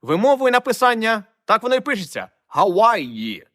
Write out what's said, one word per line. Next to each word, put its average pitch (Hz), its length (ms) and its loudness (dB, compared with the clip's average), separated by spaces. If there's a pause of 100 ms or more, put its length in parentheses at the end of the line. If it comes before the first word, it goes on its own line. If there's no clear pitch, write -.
вимову 254 460 2
і 247 40 4
написання. 233 720 0 (220)
Так 214 180 2
воно 247 120 0
і 262 40 0
пишеться. 196 480 -6 (200)
Гаваї. 151 1080 0